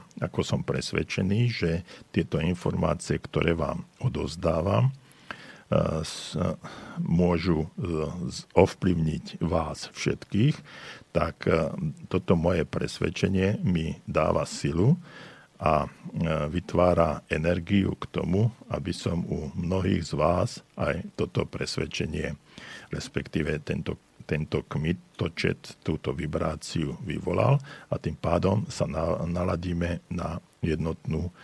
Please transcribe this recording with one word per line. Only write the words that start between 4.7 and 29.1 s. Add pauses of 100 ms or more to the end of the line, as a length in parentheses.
e, (1080)
s-, (640)
môžu,
e, (600)
z-, (120)
ovplyvniť
vás
všetkých, (600)
tak,
e, (400)
toto
moje
presvedčenie
mi
dáva
silu (580)
a,
e, (640)
vytvára
energiu
k
tomu, (160)
aby
som
u
mnohých
z
vás (280)
aj (160)
toto
presvedčenie, (560)
respektíve
tento, (320)
tento
kmitočet,
túto
vibráciu
vyvolal (320)
a
tým
pádom
sa
na-,